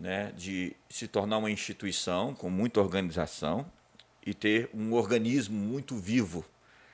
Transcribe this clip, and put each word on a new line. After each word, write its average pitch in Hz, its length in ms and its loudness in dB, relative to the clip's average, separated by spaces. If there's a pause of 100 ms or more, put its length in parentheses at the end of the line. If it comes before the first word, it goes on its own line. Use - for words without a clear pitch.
né, 95 340 -4
de 92 400 -4 (140)
se - 180 -8
tornar 104 300 2
uma 110 140 0
instituição 98 800 -2
com 95 160 -8
muita 104 320 4
organização 90 840 0 (580)
e 101 80 -2
ter 107 400 2
um 110 220 -2
organismo 117 600 2
muito 120 420 -4
vivo. 95 460 0 (520)